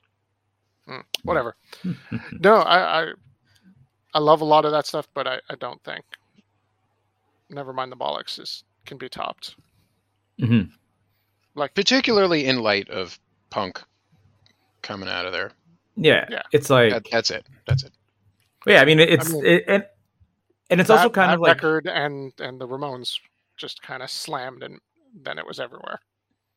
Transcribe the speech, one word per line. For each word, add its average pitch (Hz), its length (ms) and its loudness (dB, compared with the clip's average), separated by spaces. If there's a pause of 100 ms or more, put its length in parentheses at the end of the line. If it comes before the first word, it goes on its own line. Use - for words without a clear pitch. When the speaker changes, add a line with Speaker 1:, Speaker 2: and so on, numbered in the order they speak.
(880)
Speaker 1:
Hmm, - 140 -14 (220)
whatever. 131 320 -4 (280)
Speaker 2:
<laughs> 185 120 -6 (440)
Speaker 1:
No, 196 160 6
I, 170 480 2
I, - 80 -8 (1040)
I 156 40 2
love 151 220 6
a 160 40 -4
lot 151 200 4
of 151 60 0
that 151 160 -2
stuff, 151 260 -8
but 131 140 -6
I, 127 120 -6 (100)
I 147 60 -10
don't 123 280 -14
think - 200 -14 (1500)
Nevermind 131 400 -10
the 123 60 -18
Bollocks - 420 -8
is, - 240 -14 (220)
can - 120 -16
be - 120 -14
topped. - 460 -12 (840)
Speaker 2:
Mm-hmm. 110 320 2 (840)
Speaker 1:
Like, 143 220 -6
Speaker 3:
Particularly 196 720 2
in 127 160 0
light 101 260 0
of 95 300 -8 (320)
punk 95 320 -6 (1000)
coming 98 280 -10
out 90 180 -4
of 92 40 -6
there. 90 200 -6 (440)
Speaker 2:
Yeah, 143 340 2
Speaker 1:
Yeah. - 120 -10 (100)
Speaker 2:
it's 143 200 0
like 120 200 6
Speaker 3:
That, 113 200 -4
that's 113 200 0
it. 90 140 -10 (220)
That's 135 160 0
it. - 80 -18 (720)
Speaker 2:
Yeah, 202 160 8
I 139 40 8
mean, 156 140 6
it's 165 300 4
Speaker 1:
I 165 40 -4
mean, 147 120 -2
Speaker 2:
it, 170 220 6
and, 196 180 2 (840)
and 180 120 4
it's 180 80 2
Speaker 1:
that, 220 80 8
Speaker 2:
also 202 120 6
kind 190 200 2
Speaker 1:
that 170 60 4
Speaker 2:
of 165 60 -2
like 165 140 6
Speaker 1:
record 160 320 -2
and, 143 520 -6
and 131 200 -12
the 127 80 -10
Ramones 131 500 -10 (400)
just - 240 -16
kinda 131 260 -12
slammed, 131 560 -10
and 135 160 -16 (360)
then 131 240 -10
it - 60 -8
was - 160 -12
everywhere. - 380 -12 (580)